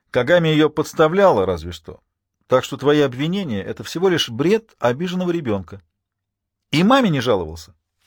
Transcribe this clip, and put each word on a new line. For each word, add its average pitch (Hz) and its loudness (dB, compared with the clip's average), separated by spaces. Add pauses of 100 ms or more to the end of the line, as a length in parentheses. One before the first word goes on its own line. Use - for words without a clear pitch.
(100)
Кагами 160 2
ее 151 4
подставляла 156 2
разве 87 -4
что. - -18 (460)
Так 127 2
что 143 -10
твои 147 2
обвинения — 139 -4
это 110 -12
всего 185 -2
лишь 156 0
бред 165 -2
обиженного 175 -2
ребенка. 104 -6 (880)
И 151 2
маме 240 4
не 139 0
жаловался? 90 -2 (320)